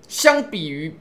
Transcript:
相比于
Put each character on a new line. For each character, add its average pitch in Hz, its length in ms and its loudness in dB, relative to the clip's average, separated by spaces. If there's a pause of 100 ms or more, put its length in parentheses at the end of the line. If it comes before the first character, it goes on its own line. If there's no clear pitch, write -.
相 285 420 2
比 160 200 -8
于 151 320 -10